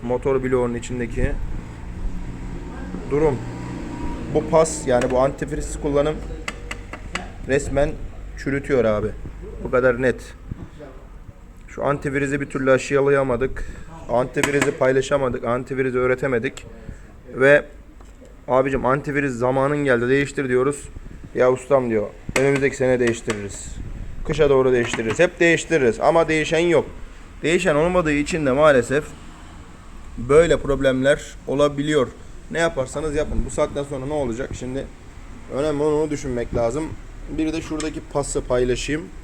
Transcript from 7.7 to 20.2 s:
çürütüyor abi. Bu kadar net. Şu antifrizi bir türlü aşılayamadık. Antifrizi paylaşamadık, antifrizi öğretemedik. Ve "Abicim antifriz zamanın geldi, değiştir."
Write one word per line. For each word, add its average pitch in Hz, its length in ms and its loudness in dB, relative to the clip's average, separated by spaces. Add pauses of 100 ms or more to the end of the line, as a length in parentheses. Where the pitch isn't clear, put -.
çürütüyor 135 420 2
abi. 107 220 2 (560)
Bu 120 80 -4
kadar 127 300 4
net. 123 200 0 (1500)
Şu - 180 -6
antifrizi 139 560 0
bir 139 80 -6
türlü 135 220 2
aşılayamadık. 135 960 2 (420)
Antifrizi 139 640 2
paylaşamadık, 131 720 2
antifrizi 123 540 -2
öğretemedik. 127 680 0 (680)
Ve 139 320 6 (840)
"Abicim 131 380 2
antifriz 139 520 0
zamanın 135 400 2
geldi, 123 320 2
değiştir." 139 400 2